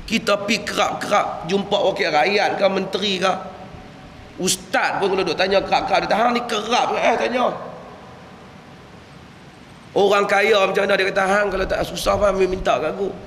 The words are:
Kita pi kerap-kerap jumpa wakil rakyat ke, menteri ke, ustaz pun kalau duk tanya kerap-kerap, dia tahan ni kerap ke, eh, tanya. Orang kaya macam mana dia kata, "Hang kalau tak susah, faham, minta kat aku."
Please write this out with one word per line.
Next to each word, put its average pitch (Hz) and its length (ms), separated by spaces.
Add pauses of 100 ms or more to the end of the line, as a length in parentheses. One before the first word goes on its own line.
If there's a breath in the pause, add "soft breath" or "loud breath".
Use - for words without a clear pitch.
Kita 208 400
pi 208 240
kerap-kerap - 800
jumpa 196 320
wakil 180 320
rakyat 160 480
ke, 196 80
menteri 190 560
ke, 190 100 (1000)
ustaz 185 640
pun 190 160
kalau 190 80
duk 160 160
tanya 190 240
kerap-kerap, 175 400
dia 170 80
tahan 233 240
ni 233 80
kerap 214 480
ke, 214 80
eh, - 240
tanya. 240 240 (2500)
Orang 202 320
kaya 202 400
macam 196 240
mana 196 80
dia 190 100
kata, 196 160
"Hang 202 300
kalau 185 160
tak - 160
susah, 196 320
faham, 196 240
minta 180 400
kat 160 160
aku." 196 160 (140)